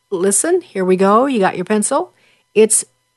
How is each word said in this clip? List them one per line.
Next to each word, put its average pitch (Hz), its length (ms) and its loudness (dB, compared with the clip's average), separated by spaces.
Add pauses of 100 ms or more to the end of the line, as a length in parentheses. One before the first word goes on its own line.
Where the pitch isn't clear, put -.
(100)
listen, 202 500 -2
here 190 240 -8
we 185 120 2
go. 202 300 2
You 262 140 -2
got 185 160 0
your 180 80 -6
pencil. 262 480 -2 (420)
It's 214 300 2 (320)